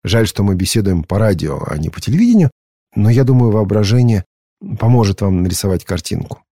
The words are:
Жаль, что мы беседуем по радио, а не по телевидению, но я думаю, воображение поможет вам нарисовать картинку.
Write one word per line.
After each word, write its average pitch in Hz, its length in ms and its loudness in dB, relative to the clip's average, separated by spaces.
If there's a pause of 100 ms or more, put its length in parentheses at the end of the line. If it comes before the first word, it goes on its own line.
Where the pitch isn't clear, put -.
Жаль, 110 240 0
что - 160 -4
мы 98 120 2
беседуем 92 480 -2
по 98 160 -4
радио, 80 480 0
а 73 100 -6
не 76 120 -4
по - 100 -12
телевидению, 202 520 2 (440)
но 107 140 2
я 123 160 4
думаю, 123 260 2
воображение 107 720 2 (560)
поможет 113 420 2
вам 92 220 0
нарисовать 92 400 -4
картинку. - 580 -8 (120)